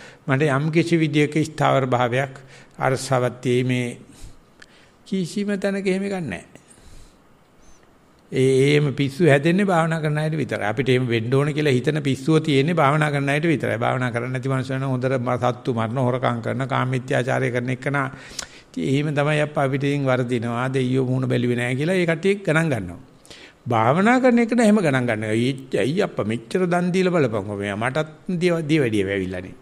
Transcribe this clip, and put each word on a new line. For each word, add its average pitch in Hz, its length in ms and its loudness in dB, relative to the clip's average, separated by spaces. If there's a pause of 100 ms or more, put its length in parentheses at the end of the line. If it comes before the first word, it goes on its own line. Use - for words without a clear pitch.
(240)
මට 135 260 2
යම් 139 220 0
කිසි 165 260 2
විදියක 151 460 2
ස්ථාවර 139 440 2
භාවයක්, 127 460 0 (440)
අරසාවක් 127 640 0
තියෙයි. 123 220 0
මේ 123 340 -2 (1040)
කිසිම 196 540 -4
තැනක 196 320 -2
එහෙම 190 160 0
එකක් 196 160 -4
නැහැ. 110 360 -10 (1800)
ඒ, 135 120 0 (220)
එහෙම 147 280 2
පිස්සු 139 300 -2
හැදෙන්නේ 165 420 4
භාවනා 165 360 0
කරන 151 160 -2
අයට 156 180 -2
විතරයි. 107 300 -2
අපිට 117 240 -2
එහෙම 127 180 2
වෙන්න 117 260 0
ඕන 143 200 2
කියලා 147 180 0
හිතන 139 300 0
පිස්සුව 147 400 0
තියෙන්නේ 143 340 2
භාවනා 151 360 2
කරන 139 180 -2
අයට 151 160 0
විතරයි. 117 320 0
භාවනා 123 340 0
කරන්නේ 120 220 -4
නැති 131 160 -4
මනුස්සයන් 131 280 -2
නම් 139 120 -4
හොඳට 131 280 0
ම-, 123 220 -2
සත්තු 127 340 -2
මරන, 113 240 -2
හොරකම් 123 440 0
කරන, 117 260 -4
කාමීත්‍යාචාරය 127 840 -2
කරන 123 180 -2
එක 127 180 -4
නා. 139 200 -2 (580)
ඉතින් - 180 -8
එහෙම 147 300 0
තමයි 147 280 0
අප්පා 147 240 -2
අපිට 135 180 -2
ඉතින් 143 200 0
වර්ධිනවා. 123 680 0
දෙයියෝ 131 360 0
මුහුණ 127 240 -2
බැලුවේ 123 260 0
නැහැ 123 200 -2
කියලා 160 200 0
ඒ 180 100 0
කට්ටිය 165 340 0
ගණන් 165 300 0
ගන්නවා. 92 300 -4 (640)
භාවනා 143 560 4
කරන 247 200 4
එකට 233 200 2
එහෙම 214 180 6
ගණන් 131 300 2
ගන්නවා. 110 280 0
"ඊ, 123 180 2 (220)
ඇයි 139 260 0
අප්පා 120 240 -2
මෙච්චර 123 400 -2
දන් 175 260 0
දීලා 180 220 2
බලපංකෝ 107 440 0
මෙයා. 101 200 -4
මටත් 131 320 -2 (240)
දිය-, 170 300 0
දිය 151 160 2
වැඩිය 107 260 2
වැවිලානේ." 95 560 -4